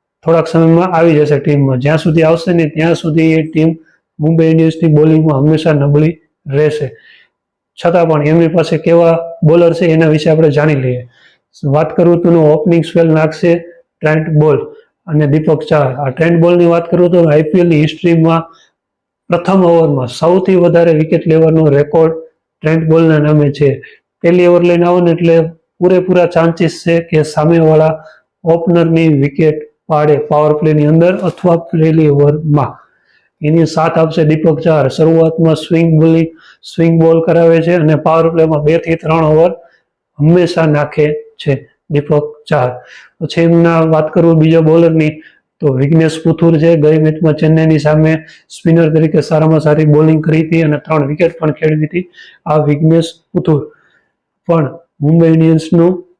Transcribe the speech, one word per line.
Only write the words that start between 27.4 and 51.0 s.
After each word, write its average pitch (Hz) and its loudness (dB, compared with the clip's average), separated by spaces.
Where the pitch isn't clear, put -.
ઓપનરની 165 0
વિકેટ 151 0
પાડે 151 0
પાવર 151 0
પ્લેની 151 0
અંદર 165 2
અથવા 175 -2
પહેલી 160 0
ઓવરમાં. 147 0
એની 156 0
સાથ 160 -2
આપશે 160 0
દીપક 156 0
ચાહર. 156 0
શરૂઆતમાં 160 0
સ્વિંગ 160 0
બોલિંગ, 165 2
સ્વિંગ 165 -2
બોલ 165 2
કરાવે 165 2
છે 170 -2
અને 156 2
પાવર 165 0
પ્લેમાં 160 0
બે 156 0
થી 165 -4
ત્રણ 160 -2
ઓવર 160 2
હંમેશા 165 0
નાખે 151 -2
છે - -8
દીપક 147 -4
ચાહર. 127 -2
પછી 165 -4
એમના 170 2
વાત 160 -2
કરું 165 2
બીજા 160 2
બોલરની, 160 2
તો 143 -2
વિઘ્નેશ 151 0
પુથુર 165 0
છે. 165 2
ગઈ 151 2
મેચમાં 156 0
ચેન્નઈની 160 2
સામે 156 0
સ્પિનર 165 0
તરીકે 156 0
સારામાં 156 0
સારી 156 0
બોલિંગ 151 2
કરી 156 -2
હતી 165 -2
અને 151 -2
ત્રણ 147 -4